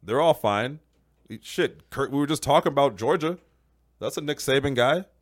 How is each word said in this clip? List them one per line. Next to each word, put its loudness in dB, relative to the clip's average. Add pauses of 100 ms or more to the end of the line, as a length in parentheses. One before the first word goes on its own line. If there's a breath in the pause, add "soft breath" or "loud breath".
They're -2
all 4
fine. -2 (640)
Shit, -4
Kurt, -4
we 0
were 0
just -4
talking 4
about 2
Georgia. -2 (600)
That's -6
a -6
Nick -6
Saban 0
guy. 2 (160)